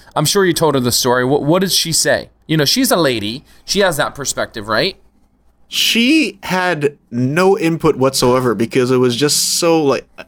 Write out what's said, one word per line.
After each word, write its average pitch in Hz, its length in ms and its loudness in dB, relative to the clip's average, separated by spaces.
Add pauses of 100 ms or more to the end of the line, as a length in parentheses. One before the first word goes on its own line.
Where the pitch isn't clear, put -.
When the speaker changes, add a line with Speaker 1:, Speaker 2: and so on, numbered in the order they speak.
(160)
Speaker 1:
I'm 151 100 0
sure 190 200 0
you 170 80 0
told 151 220 0
her 131 60 2
the 120 100 0
story. 123 340 0
What, 135 180 0
what 160 160 2
did 190 120 -2
she - 200 -2
say? 123 380 0 (180)
You 156 100 0
know, 147 80 2
she's 247 260 0
a 240 40 2
lady. 123 480 -2 (220)
She - 160 -4
has 180 160 0
that 131 180 -4
perspective, 117 520 -8
right? 123 300 -2 (720)
Speaker 2:
She 247 760 0
had 175 540 -4 (140)
no 156 460 2
input 160 400 0
whatsoever 127 580 2
because 123 340 0
it 127 80 2
was 123 180 2
just 139 440 -2
so, 165 240 2
like, 131 240 -2 (200)